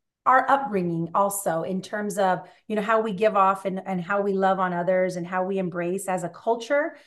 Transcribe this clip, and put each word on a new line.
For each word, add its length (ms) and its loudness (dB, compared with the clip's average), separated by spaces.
our 260 4
upbringing 640 0
also 480 0
in 200 -4
terms 360 -6
of, 220 2
you 80 -2
know, 60 0
how 180 2
we 120 -2
give 240 2
off 280 4
and, 200 -4
and 160 -4
how 220 -2
we 100 0
love 260 2
on 140 0
others 440 0
and 100 -6
how 180 -2
we 140 -2
embrace 500 -4
as 160 -2
a 40 -6
culture. 680 -2